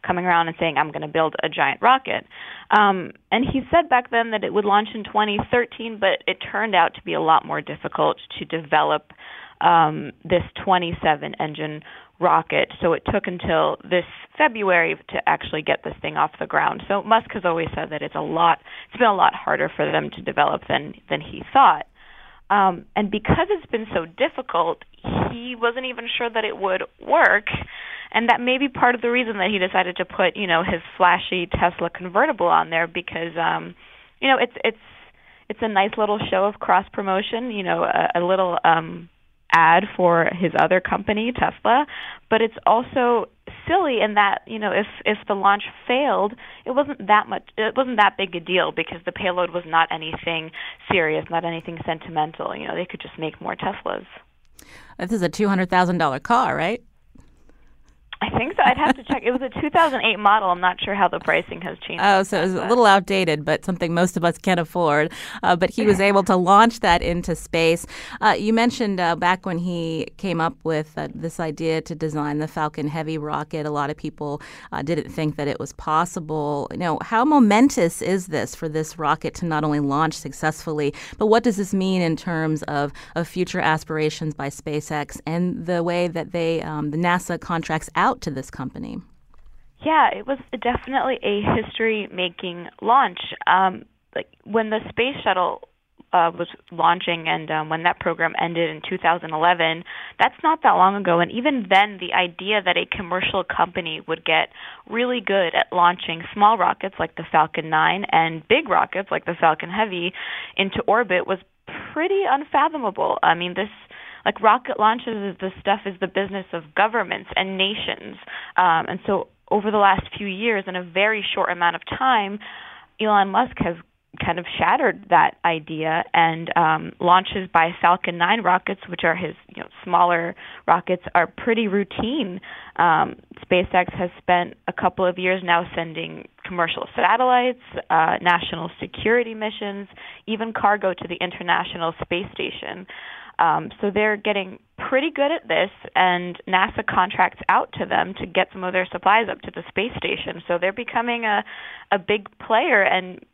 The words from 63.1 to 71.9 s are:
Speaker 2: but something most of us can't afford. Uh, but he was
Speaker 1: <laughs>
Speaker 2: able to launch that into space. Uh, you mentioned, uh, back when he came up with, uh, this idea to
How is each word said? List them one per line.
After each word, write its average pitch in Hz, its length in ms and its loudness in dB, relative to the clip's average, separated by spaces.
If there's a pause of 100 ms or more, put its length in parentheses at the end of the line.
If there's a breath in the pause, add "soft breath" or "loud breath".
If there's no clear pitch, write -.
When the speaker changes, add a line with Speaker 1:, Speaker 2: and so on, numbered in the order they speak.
Speaker 2:
but - 180 0
something 175 300 -2
most 175 240 2
of 170 80 -2
us 170 140 2
can't 185 200 0
afford. 156 540 2 (300 loud breath)
Uh, 180 120 4
but 175 140 2
he 220 160 -2
was 202 160 4
Speaker 1:
<laughs> 202 100 4
Speaker 2:
able 196 140 4
to 190 100 4
launch 202 460 6
that 175 220 4
into 175 340 -2
space. 165 500 2 (360 loud breath)
Uh, 208 140 6
you 214 180 0
mentioned, 226 460 2
uh, 170 160 2
back 180 280 0
when 180 140 -2
he 170 580 -4
came 170 240 -4
up 165 240 -2
with, 156 320 -2
uh, 151 180 -6
this 160 240 -8
idea 160 440 -2
to 160 120 -10